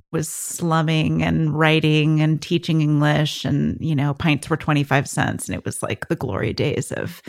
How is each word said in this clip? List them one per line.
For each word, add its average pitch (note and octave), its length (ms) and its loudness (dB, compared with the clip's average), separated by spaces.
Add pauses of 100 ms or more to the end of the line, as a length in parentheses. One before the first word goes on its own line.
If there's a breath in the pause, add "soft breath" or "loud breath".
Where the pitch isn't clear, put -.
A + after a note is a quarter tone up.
(120)
was D#3 180 -2
slumming D#3+ 920 0
and D#3+ 340 0
writing D#3 640 4
and D#3 180 2
teaching E3+ 420 0
English, D3+ 640 2
and, D3 360 0
you D#3+ 140 -2
know, C#3 180 0
pints D3 340 0
were D#3 100 0
twenty-five C#3+ 520 0
cents, - 400 -2
and F#2 60 -4
it - 100 -8
was - 160 -8
like - 260 -6
the - 80 -2
glory - 380 -4
days - 380 -2
of - 380 -8